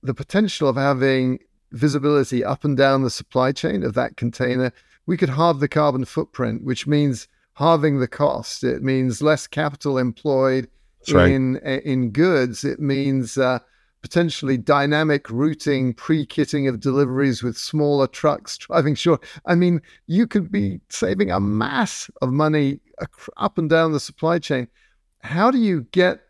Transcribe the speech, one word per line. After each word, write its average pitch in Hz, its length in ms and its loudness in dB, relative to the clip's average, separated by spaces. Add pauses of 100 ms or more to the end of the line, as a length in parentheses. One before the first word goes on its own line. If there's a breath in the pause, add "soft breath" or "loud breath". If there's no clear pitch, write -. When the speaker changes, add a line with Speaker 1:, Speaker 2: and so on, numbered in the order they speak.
Speaker 1:
the 127 120 -4
potential 185 540 0
of 127 80 2
having 131 640 2 (320)
visibility 139 720 0
up 131 220 -4
and 147 100 0
down 135 280 4
the 123 60 0
supply 127 420 -2
chain 165 320 -2
of 107 100 -2
that 120 240 -2
container, 123 560 -2 (320 soft breath)
we 175 120 -2
could 160 120 2
halve 151 300 2
the 143 80 0
carbon 139 380 0
footprint, 117 580 -6
which 127 240 -4
means 143 400 0 (260)
halving 151 460 2
the 127 80 0
cost. 135 560 -4
It 127 180 -2
means 131 400 0
less 151 260 0
capital 143 500 -4
employed 131 720 0 (340)
Speaker 2:
That's - 120 -4
right. 135 180 6
Speaker 1:
in, 131 260 0
in 131 540 -2
goods. 135 520 2
It 139 160 -4
means, 135 580 -2
uh, 127 220 0 (420)
potentially 147 560 -2
dynamic 147 720 0
routing, 135 640 0
pre-kitting 151 760 -2
of 120 120 -2
deliveries 135 640 0
with 120 120 -4
smaller 147 520 0
trucks - 500 -4
driving 151 380 0
short. 165 280 0 (220 loud breath)
I 180 80 2
mean, 175 260 2 (280 soft breath)
you 190 180 2
could 208 260 -2
be 196 380 -2
saving - 400 -2
a 90 100 0
mass 107 680 -2 (120)
of 127 100 -2
money 147 480 0 (200)
ac-, - 380 -14
up - 220 -4
and 160 100 -2
down 160 220 4
the 147 80 0
supply 165 400 -2
chain. 127 280 -4 (520)
How 190 320 2
do 262 80 2
you 180 320 0
get 180 380 2